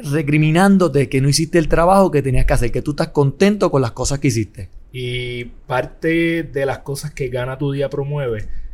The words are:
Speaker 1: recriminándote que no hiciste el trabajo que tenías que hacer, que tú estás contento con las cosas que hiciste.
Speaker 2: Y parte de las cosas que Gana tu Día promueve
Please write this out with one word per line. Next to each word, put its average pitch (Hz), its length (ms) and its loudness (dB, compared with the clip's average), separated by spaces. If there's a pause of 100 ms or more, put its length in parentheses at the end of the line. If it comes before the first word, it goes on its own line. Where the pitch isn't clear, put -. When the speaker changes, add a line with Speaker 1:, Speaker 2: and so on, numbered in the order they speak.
(420)
Speaker 1:
recriminándote 160 680 4
que 135 120 0
no 139 80 2
hiciste 165 280 0
el 156 120 2
trabajo 180 420 4
que 143 100 2
tenías 127 240 4
que 151 80 4
hacer, 120 180 2
que 135 100 -2
tú 147 100 -4
estás 160 180 -4
contento 190 600 2
con 143 100 2
las 117 100 -2
cosas 135 280 -4
que 147 80 0
hiciste. 110 420 -4 (220)
Speaker 2:
Y 123 540 -8 (200)
parte 165 760 -2
de 135 220 -4
las 135 140 -4
cosas 143 320 -10
que 131 180 -6
Gana 123 280 -6
tu 143 140 -4
Día 139 180 -4
promueve 139 580 -6 (260)